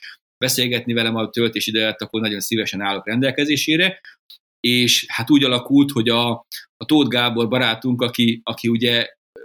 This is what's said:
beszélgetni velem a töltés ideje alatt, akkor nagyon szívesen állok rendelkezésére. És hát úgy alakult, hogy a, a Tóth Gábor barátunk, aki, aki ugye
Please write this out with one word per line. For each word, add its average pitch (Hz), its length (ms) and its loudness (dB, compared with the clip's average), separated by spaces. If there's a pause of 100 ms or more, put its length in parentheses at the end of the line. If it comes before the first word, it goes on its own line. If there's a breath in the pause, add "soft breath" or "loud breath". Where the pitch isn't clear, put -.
(440 loud breath)
beszélgetni 123 480 -2
velem 113 240 0
a 110 140 -4
töltés 113 360 -2
ideje 110 180 0
alatt, 107 160 -2
akkor 110 200 -6
nagyon 104 200 -4
szívesen 98 400 -4
állok 98 260 -4
rendelkezésére. 147 920 0 (600 loud breath)
És 120 480 2
hát - 220 -6
úgy 143 140 4
alakult, 135 460 2
hogy 117 180 0
a, 117 220 2 (460 loud breath)
a - 100 -14
Tóth 147 220 4
Gábor 117 400 0
barátunk, 123 540 0
aki, 117 420 2
aki 117 240 -4
ugye 117 400 2 (360)